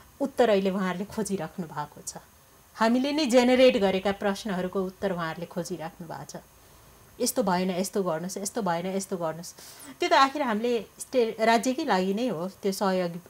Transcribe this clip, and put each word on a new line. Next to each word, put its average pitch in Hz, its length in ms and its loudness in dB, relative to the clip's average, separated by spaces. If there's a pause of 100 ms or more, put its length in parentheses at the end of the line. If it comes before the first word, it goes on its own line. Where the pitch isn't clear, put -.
(220)
उत्तर 269 280 2
अहिले 196 200 4
उहाँहरूले 185 360 -2
खोजिराख्नु 190 640 -6
भएको 151 400 -10
छ, - 160 -14 (560)
हामीले 254 320 4
नै 302 140 0
जेनेरेट 254 520 6
गरेका 190 340 2
प्रश्नहरूको 196 680 -2
उत्तर 185 320 -4
उहाँहरूले 170 340 -6
खोजिराख्नु 170 640 -10
भएको 151 320 -14
छ। - 20 -20 (800)
यस्तो 247 220 0
भएन, 185 280 2
यस्तो 190 320 -2
गर्नुहोस्, 175 340 -4
यस्तो 202 240 -6
भएन, 175 240 -2 (100)
यस्तो 196 220 -6
गर्नुहोस्। 165 360 -6 (460)
त्यो 349 100 -2
त 359 40 4
आखिर 277 280 4
हामीले 233 440 0 (140)
स्टे-, 226 400 0
राज्यकै 233 440 2
लागि 190 300 2
नै 233 140 -2
हो 175 200 -4
त्यो 190 240 -4
सहयोगी, 185 480 0 (100)